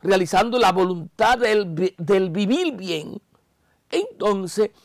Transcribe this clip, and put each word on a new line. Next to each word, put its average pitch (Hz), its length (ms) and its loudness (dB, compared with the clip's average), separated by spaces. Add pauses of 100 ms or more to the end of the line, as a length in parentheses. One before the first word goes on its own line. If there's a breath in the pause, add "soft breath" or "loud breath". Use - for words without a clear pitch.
realizando 196 580 2
la 202 120 4
voluntad 185 680 0
del 214 260 2
vi-, 175 320 -2
del 190 320 2
vivir 226 480 0
bien, 170 460 -8 (680)
entonces 208 760 -2 (160 soft breath)